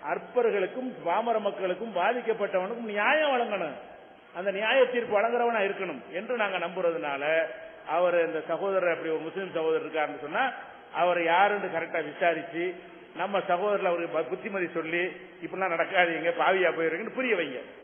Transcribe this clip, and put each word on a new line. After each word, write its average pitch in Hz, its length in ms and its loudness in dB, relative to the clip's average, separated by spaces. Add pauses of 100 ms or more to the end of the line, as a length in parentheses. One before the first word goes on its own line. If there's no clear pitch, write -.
(140)
அற்பர்களுக்கும் 226 800 0 (100)
பாமர 220 360 2
மக்களுக்கும் 196 560 -2
பாதிக்கப்பட்டவனுக்கும் 214 880 0
நியாயம் 240 440 2
வழங்கணும், 208 460 0 (600)
அந்த 190 160 -2
நியாய 220 340 6
தீர்ப்பு 226 360 2
வழங்குறவனா 233 340 2
இருக்கணும் 196 440 0 (120)
என்று 226 240 -4
நாங்க 196 220 0
நம்புறதுனால 160 880 0 (420)
அவர் 170 380 4
இந்த 160 220 -2
சகோதரர், 175 440 0
அப்படி 160 180 -2
ஒரு 156 100 0
முஸ்லீம் 175 340 -6
சகோதரர் 160 340 0
இருக்காருன்னு 147 340 -2
சொன்னா 208 300 -2 (420)
அவரை 175 300 2
யாருன்னு 185 560 4
கரெக்டா 165 240 -4 (100)
விசாரிச்சு 170 640 0 (400)
நம்ம 190 320 0
சகோதரர் 190 380 2
அவருக்கு 170 320 0
ப-, 165 60 0
புத்திமதி 185 500 -4
சொல்லி, 165 300 -2 (420)
"இப்படிலாம் 185 300 -2
நடக்காதீங்க, 170 640 2
பாவியா 175 400 4
போயிருவீங்கன்னு" 170 340 -2
புரிய 233 220 0
வைங்க. 143 240 -4 (240)